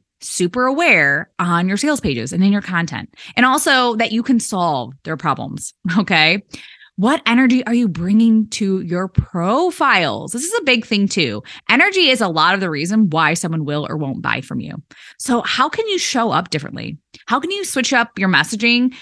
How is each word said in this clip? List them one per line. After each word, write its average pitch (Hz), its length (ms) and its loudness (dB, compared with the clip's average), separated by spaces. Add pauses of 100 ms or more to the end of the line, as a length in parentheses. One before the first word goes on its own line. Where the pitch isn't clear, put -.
(200)
super 185 460 -2
aware 196 760 2
on 175 300 0
your 202 80 -2
sales 294 240 0
pages 131 320 -4
and 175 100 2
in 202 80 4
your 202 100 0
content? 165 540 -6 (220)
And 240 80 4
also 262 500 2
that 226 160 -2
you 226 100 -2
can 233 200 2
solve 151 500 -2 (140)
their 160 100 -6
problems. - 580 -6 (240)
Okay. 180 460 2 (540)
What 208 280 2
energy 247 400 4
are 233 80 -2
you 240 160 2
bringing 214 640 2
to 190 280 -2
your 180 300 -4
profiles? 196 1200 0
This 254 140 -6
is 381 120 -6
a 403 60 -4
big 247 220 0
thing 202 240 0
too. 120 340 -2 (260)
Energy 359 380 4
is 254 140 2
a 196 80 0
lot 160 240 2
of 196 80 0
the 185 80 -2
reason 175 400 2
why 156 240 2
someone 160 320 -4
will 147 240 -4
or 156 80 -6
won't 139 240 -6
buy - 180 -2
from - 220 -8
you. 147 200 -12 (380)
So 240 220 -2
how - 260 0
can 440 220 -2
you 370 100 0
show 226 320 0
up 170 200 0
differently? 143 460 -8 (280)
How 262 160 0
can 330 100 -6
you 403 140 -6
switch - 260 -2
up 240 260 0
your 190 120 0
messaging 240 720 2